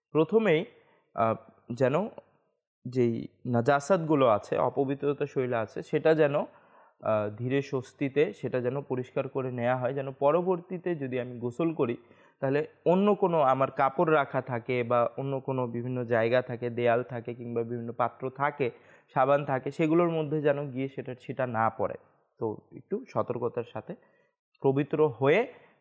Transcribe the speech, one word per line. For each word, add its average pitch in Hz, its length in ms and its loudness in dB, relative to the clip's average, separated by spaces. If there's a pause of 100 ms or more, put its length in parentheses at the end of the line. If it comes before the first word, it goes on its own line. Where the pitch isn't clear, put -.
(120)
প্রথমেই, 165 540 2 (480)
আহ, 113 220 2 (380)
যেন 135 360 0 (760)
যেই 120 420 0 (180)
নাজাসাতগুলো 143 840 2
আছে, 104 300 2
অপবিত্রতা 139 680 -2
শৈল 127 280 -4
আছে, 113 300 -4
সেটা 156 320 2
যেন, 147 200 2
আহ, 107 1040 -4
ধীরে 127 240 -2
স্বস্তিতে 139 720 -2
সেটা 127 280 -4
যেন 123 200 -2
পরিষ্কার 131 460 -6
করে 131 240 -6
নেয়া 123 260 0
হয়, 127 160 -2
যেন 135 180 -6
পরবর্তীতে 175 840 0
যদি 131 240 -4
আমি 123 200 -8
গোসল 139 340 -2
করি, 123 240 -2 (420)
তাহলে 139 280 0 (180)
অন্য 196 300 4
কোনো 175 260 2
আমার 131 300 4
কাপড় 156 420 2
রাখা 139 280 0
থাকে 123 420 -2
বা 120 340 2
অন্য 135 220 -4
কোনো 127 280 -4
বিভিন্ন 120 360 -6
জায়গা 117 380 2
থাকে, 123 280 -6
দেয়াল 120 340 2
থাকে 123 300 -10
কিংবা 117 300 -4
বিভিন্ন 117 300 -8
পাত্র 123 360 -4
থাকে, 139 420 -2 (420)
সাবান 143 320 4
থাকে, 135 260 -2
সেগুলোর 165 380 2
মধ্যে 156 320 -2
যেন 143 300 0
গিয়ে 131 160 -4
সেটা 127 280 -10
ছিটা 127 320 -6
না 113 220 2
পড়ে। - 260 -4 (420)
তো 110 200 -6 (140)
একটু - 380 -8
সতর্কতার 120 540 -4 (100)
সাথে 139 220 -10 (680)
পবিত্র 143 440 2
হয়ে 143 460 2 (280)